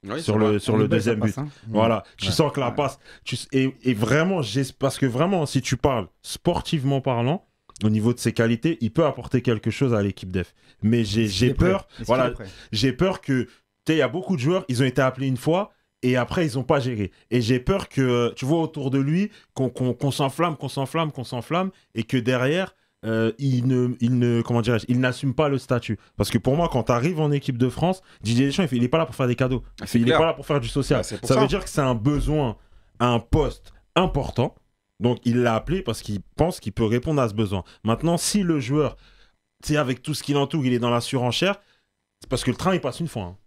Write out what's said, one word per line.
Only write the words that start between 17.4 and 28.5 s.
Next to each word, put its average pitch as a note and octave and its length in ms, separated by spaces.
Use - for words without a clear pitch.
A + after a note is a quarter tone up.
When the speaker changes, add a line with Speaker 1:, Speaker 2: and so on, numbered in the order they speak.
Speaker 2:
j'ai B2 200
peur F#3 280
que, A#2+ 480
tu - 100
vois, E3 160
autour D3 300
de C3+ 60
lui, E3 320
qu'on, C3 140
qu'on, B2+ 260
qu'on C#3 180
s'enflamme, D3+ 440
qu'on C#3 120
s'enflamme, D3+ 440
qu'on B2 120
s'enflamme D#3+ 460
et A2+ 80
que - 120
derrière, C3 580
euh, A2+ 320
il B2+ 300
ne, B2 320
il B2 180
ne, A#2+ 240
comment A#2 180
dirais-je, A2+ 280
il B2 100
n'assume B2+ 360
pas D3+ 140
le C#3 100
statut. A#2 400
Parce G#2 140
que A#2 80
pour B2+ 180
moi, E3+ 160
quand - 120
t'arrives C#3+ 360
en D3+ 100
équipe C#3 280
de B2+ 100
France, E3+ 340
Didier A#2 240
Deschamps, C#3 180